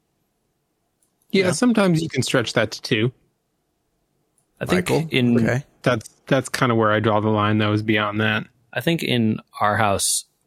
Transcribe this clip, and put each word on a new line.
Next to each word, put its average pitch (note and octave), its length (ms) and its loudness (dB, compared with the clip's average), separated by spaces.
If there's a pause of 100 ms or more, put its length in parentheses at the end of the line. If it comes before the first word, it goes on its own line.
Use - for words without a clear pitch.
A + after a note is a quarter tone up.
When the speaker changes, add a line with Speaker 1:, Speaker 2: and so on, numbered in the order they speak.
(1300)
Speaker 1:
Yeah, F#3+ 160 2
Speaker 2:
Yeah. F3+ 60 0
Speaker 1:
sometimes G3+ 500 2
you D#3+ 60 -6
can C3+ 140 -4
stretch - 320 -2
that A2 160 0
to - 100 -14
two. A#2 320 -2 (1500)
Speaker 3:
I C3 40 -8
think F3+ 240 -2
Speaker 2:
Michael? D3+ 220 0
Speaker 3:
in B2 280 2
Speaker 2:
Okay. A#2+ 260 0 (180)
Speaker 1:
That's, A#2+ 260 -2 (180)
that's C3+ 220 0
kinda B2 260 0
where A2 180 2
I G#2+ 80 2
draw G#2+ 200 2
the G#2+ 80 0
line, G#2+ 300 2
though, G#2+ 140 0
is G#2+ 100 0
beyond G#2+ 400 -2
that. G#2+ 240 0 (260)
Speaker 3:
I - 80 -6
think E3+ 220 -2
in A2+ 380 0 (200)
our G#2 160 0
house, G2+ 480 0 (220)